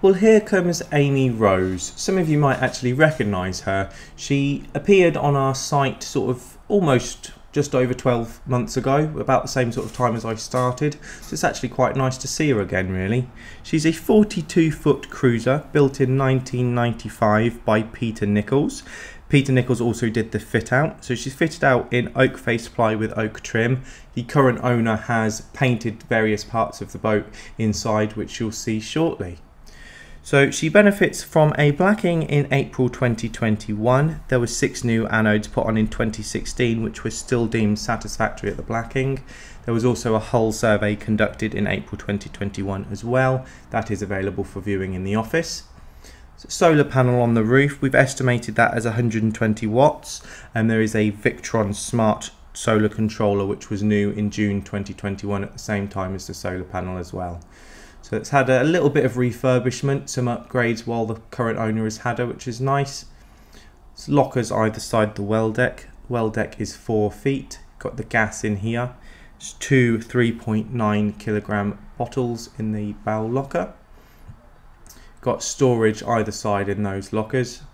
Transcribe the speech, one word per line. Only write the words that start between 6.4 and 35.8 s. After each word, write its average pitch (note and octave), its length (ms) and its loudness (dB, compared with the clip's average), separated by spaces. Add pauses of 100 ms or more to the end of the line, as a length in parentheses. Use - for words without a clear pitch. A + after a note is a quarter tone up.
almost D#3 640 2 (200)
just C#3+ 220 0
over B2+ 200 2
twelve A#2+ 520 -2
months B2 300 -2
ago, C3+ 420 2
about - 260 2
the C#3 40 -8
same A#2+ 240 0
sort G#2 140 -4
of - 100 -14
time B2 180 0
as A2+ 80 -6
I A2+ 120 -4
started. B2+ 640 -2 (240)
So - 100 -12
it's - 100 -6
actually - 280 -2
quite - 260 0
nice C3 220 0
to - 100 -8
see D3+ 220 0
her A2+ 100 2
again, F#2+ 320 -2
really. G2+ 380 0 (320)
She's D#3+ 240 0
a E3 60 4
forty-two F3 800 4
foot - 360 0
cruiser, B2+ 640 2
built C#3 300 4
in B2+ 160 2
nineteen C3 560 0
ninety-five A2+ 920 0
by A2 200 2
Peter A2 420 -4
Nichols. G#2 560 2 (480)
Peter C3+ 220 4
Nichols B2 280 2
also A#2 300 0
did A2 220 -2
the G#2+ 60 -2
fit - 320 -2
out. - 320 0
So B2+ 120 -4
she's B2+ 200 -8
fitted - 300 -2
out B2+ 260 4
in A#2+ 240 -2
oak C3 220 2
face A#2 320 -4
ply A2 260 0
with A2 220 -4
oak A2 240 -4
trim. B2 420 0 (300)
The A#2+ 120 -4
current B2+ 380 2
owner A#2 340 2
has A2 440 -2 (140)
painted A#2 480 0
various A2 420 0
parts - 380 -4
of G2 100 -14
the - 60 -12
boat G#2+ 260 0 (320)
inside, G#2+ 600 0
which - 220 -8
you'll A2+ 140 -4
see A2 280 -4
shortly. G#2+ 580 -4 (880)
So C#3 240 4
she D#3+ 200 -2
benefits G3+ 520 6
from D3+ 360 4
a D3 140 6
blacking F3 500 2
in D3 280 0
April C3 380 0
twenty A#2+ 400 -2
twenty-one. A#2 1000 0
There B2+ 120 4
were A#2 60 0
six - 360 -2
new A2+ 260 2
anodes G#2+ 440 2
put - 140 0
on A2 100 0
in A2 100 4